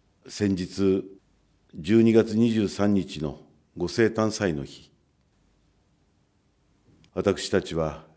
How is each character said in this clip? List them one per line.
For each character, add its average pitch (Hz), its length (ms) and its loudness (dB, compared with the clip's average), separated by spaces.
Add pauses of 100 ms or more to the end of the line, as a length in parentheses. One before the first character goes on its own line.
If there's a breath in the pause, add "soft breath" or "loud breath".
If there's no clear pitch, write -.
(280)
先 101 260 -2
日、 95 500 0 (680)
十 104 280 4
二 113 100 6
月 110 240 4
二 113 160 2
十 107 160 0
三 101 260 0
日 82 260 -4
の 73 200 -8 (360)
ご 85 120 -4
聖 113 180 2
誕 110 240 0
祭 98 240 -2
の 71 100 -6
日、 - 280 -20 (2250)
私 92 380 -2
た 98 100 2
ち - 140 -8
は 80 300 -4 (120)